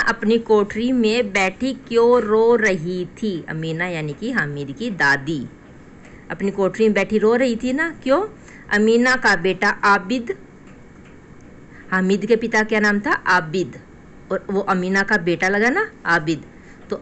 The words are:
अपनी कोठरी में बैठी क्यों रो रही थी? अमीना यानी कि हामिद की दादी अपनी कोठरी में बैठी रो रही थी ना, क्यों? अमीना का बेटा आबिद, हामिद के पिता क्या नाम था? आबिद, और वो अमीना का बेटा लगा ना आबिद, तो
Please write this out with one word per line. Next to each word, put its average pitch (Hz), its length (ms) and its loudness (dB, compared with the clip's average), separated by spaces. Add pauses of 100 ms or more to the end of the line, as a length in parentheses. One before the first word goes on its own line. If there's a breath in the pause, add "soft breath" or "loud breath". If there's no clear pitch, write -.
अपनी 226 300 2
कोठरी 214 540 0
में 220 400 2
बैठी 196 400 -2 (140)
क्यों 233 340 4
रो 220 340 4
रही 185 500 0 (100)
थी? 180 340 -4
अमीना 160 380 -6
यानी 156 260 -6
कि 220 180 -8
हामिद 143 400 -6
की 220 200 -8
दादी 143 540 -2 (840 loud breath)
अपनी 190 200 -4
कोठरी 190 340 0
में 214 80 4
बैठी 196 240 0
रो 214 180 4
रही 240 200 2
थी 254 180 -4
ना, 320 160 -2 (140)
क्यों? 269 180 2 (520 loud breath)
अमीना 233 440 4
का 214 200 2
बेटा 185 320 0
आबिद, 208 680 0 (1600 loud breath)
हामिद 185 340 0
के 226 120 4
पिता 226 260 0
क्या 214 160 0
नाम 208 200 2
था? 285 120 -2
आबिद, 175 680 -2 (520)
और 190 180 -6
वो 196 120 0
अमीना 190 420 0
का 208 160 0
बेटा 175 300 0
लगा 202 200 2
ना 392 200 -2 (180)
आबिद, 165 380 -2 (440 loud breath)
तो 202 120 -6